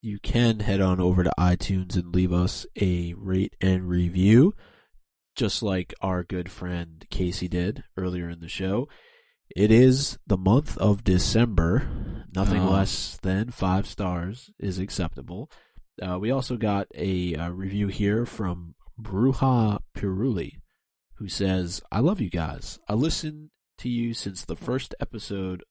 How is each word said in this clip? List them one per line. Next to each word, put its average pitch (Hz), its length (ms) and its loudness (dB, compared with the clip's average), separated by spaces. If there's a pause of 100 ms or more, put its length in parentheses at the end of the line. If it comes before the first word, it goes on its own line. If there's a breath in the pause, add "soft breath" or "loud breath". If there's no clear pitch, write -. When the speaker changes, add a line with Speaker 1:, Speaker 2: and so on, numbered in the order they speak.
Speaker 1:
you 104 160 -6
can 117 400 2
head 98 220 2
on 92 200 4
over 92 220 4
to 87 160 2
iTunes 90 560 2
and 87 180 -2
leave 90 200 4
us 90 340 0 (120)
a 87 380 0
rate 95 420 -2
and 92 300 2
review, 92 640 6 (840 soft breath)
just - 280 -2
like 95 380 -2
our 92 240 -2
good 87 260 -6
friend 87 580 -8
Casey 90 380 -2
did 87 360 -2 (120)
earlier 90 340 -4
in 85 120 -12
the 82 80 -14
show. 98 400 -4 (680 soft breath)
It 107 160 4
is 127 460 6 (100)
the 98 100 2
month 95 400 2
of - 260 2
December. 92 1200 2 (100)
Nothing 92 260 2
Speaker 2:
Oh. 95 100 2
Speaker 1:
less - 500 0
than 98 280 -2
five 92 380 0
stars 90 720 -6
is 95 200 -4
acceptable. - 720 -6 (520 soft breath)
Uh, 92 180 -4
we 104 100 -4
also 127 260 -2
got 101 380 0
a, 90 420 -2
uh, 85 140 -4
review 95 380 -4
here 104 380 0
from 87 500 -6 (260)
Bruja 113 800 2 (160)
Piruli, 98 640 -4 (580)
who 104 100 -10
says, 92 540 -2 (100)
"I - 80 0
love 180 220 2
you 92 80 -2
guys. - 480 -6 (100)
I 104 60 -2
listened 151 560 -2 (300)
to 127 100 -6
you 117 240 -2
since 95 320 -8
the 82 100 -6
first - 440 -6
episode 95 720 -6